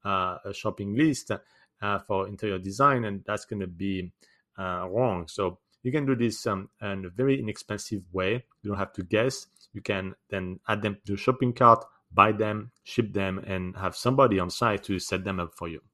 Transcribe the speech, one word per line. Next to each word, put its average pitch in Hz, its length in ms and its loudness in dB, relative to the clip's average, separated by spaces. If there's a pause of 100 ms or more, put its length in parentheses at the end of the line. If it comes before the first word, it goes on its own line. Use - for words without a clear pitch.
uh, 92 380 0
a 101 100 -8
shopping 101 420 -4
list, 143 360 0 (500)
uh, 101 180 -2
for 98 280 -2
interior 101 320 -4
design, 117 460 2
and 101 180 -6
that's 104 220 -4
gonna 101 220 -6
be, 90 440 -4 (460)
uh, 92 320 -4
wrong. 95 400 0
So 92 300 -2 (220)
you 127 120 -2
can 147 120 0
do 135 80 2
this, 117 320 -2
um, 101 240 -2 (120)
in 98 240 -6
a 90 40 -10
very 135 300 2
inexpensive 104 720 -6
way. 95 320 0 (180)
You 101 100 -4
don't 98 60 -2
have 95 160 -4
to 95 100 -8
guess. 110 440 0 (240)
You 101 100 -12
can 95 340 -4 (120)
then 92 400 -6
add 104 140 0
them 101 240 -2
to 101 80 -2
the 98 40 -2
shopping 127 360 2
cart, 117 320 8 (260)
buy 101 220 6
them, 107 400 -2 (100)
ship 107 300 0
them, 95 240 0 (100)
and 90 300 -4
have 95 180 -4
somebody 127 440 4
on 90 100 -2
site 107 340 0
to 95 160 -2
set 92 240 -4
them 95 160 -4
up 85 160 -6
for 85 140 -8
you. 80 100 -10 (140)